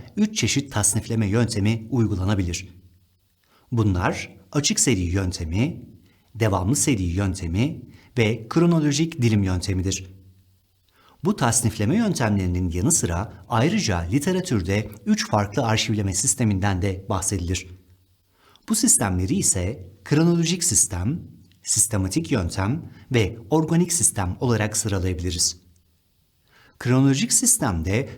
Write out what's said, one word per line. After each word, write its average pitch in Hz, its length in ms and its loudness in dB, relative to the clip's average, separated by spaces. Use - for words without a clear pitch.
üç 214 200 0
çeşit 135 340 0
tasnifleme 110 560 0
yöntemi 110 600 0
uygulanabilir. 98 800 0
Bunlar 104 640 0
açık 147 280 0
seri 107 220 2
yöntemi, 90 840 -2
devamlı 104 400 2
seri 127 280 0
yöntemi 92 800 0
ve 117 320 0
kronolojik 160 720 2
dilim 107 220 4
yöntemidir. 92 720 -2
Bu 202 120 0
tasnifleme 117 600 0
yöntemlerinin 101 720 0
yanı 90 220 0
sıra 90 420 -2
ayrıca 120 500 2
literatürde 107 880 0
üç 214 240 0
farklı 107 360 0
arşivleme 107 480 0
sisteminden 98 680 0
de 95 280 -4
bahsedilir. 92 580 -2
Bu 226 60 0
sistemleri 98 600 2
ise 104 520 -2
kronolojik 170 580 2
sistem, 104 580 0
sistematik 101 680 0
yöntem 101 600 -2
ve 110 260 0
organik 165 440 2
sistem - 460 0
olarak 110 380 0
sıralayabiliriz. 90 800 -2
Kronolojik 135 540 2
sistemde 101 840 0